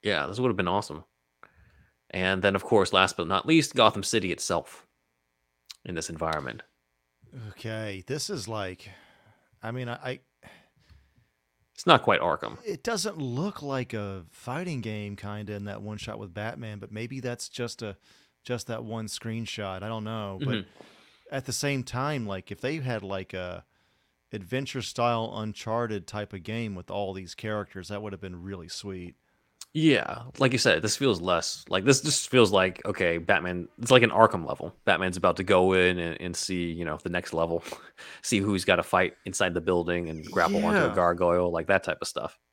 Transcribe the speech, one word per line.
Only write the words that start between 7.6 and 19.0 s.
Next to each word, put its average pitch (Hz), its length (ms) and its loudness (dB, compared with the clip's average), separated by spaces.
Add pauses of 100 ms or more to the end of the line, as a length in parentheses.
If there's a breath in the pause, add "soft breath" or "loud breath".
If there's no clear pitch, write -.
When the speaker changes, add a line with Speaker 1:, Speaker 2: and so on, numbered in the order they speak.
Speaker 2:
this 143 240 -4
is 127 180 -6
like, 101 420 -6 (760 soft breath)
I 110 80 -8
mean, 123 180 -8
I, 120 60 -6
I 131 240 -10 (1600 soft breath)
Speaker 1:
It's - 100 -10
not 156 180 8
quite - 180 4
Arkham. 76 440 -2
Speaker 2:
It 190 180 -6
doesn't 202 360 -4
look 139 420 -4
like 135 320 -4
a 98 380 -6
fighting 147 500 -6
game 104 340 -6
kinda 104 380 -10
in 101 120 -8
that 104 160 -8
one 104 160 -8
shot 107 200 -10
with 101 160 -12
Batman, 107 460 -8
but 98 120 -14
maybe 120 280 -8
that's 120 300 -8
just - 320 -8
a, 101 160 -8 (460 soft breath)
just 123 240 -6
that 117 160 -8
one 113 240 -6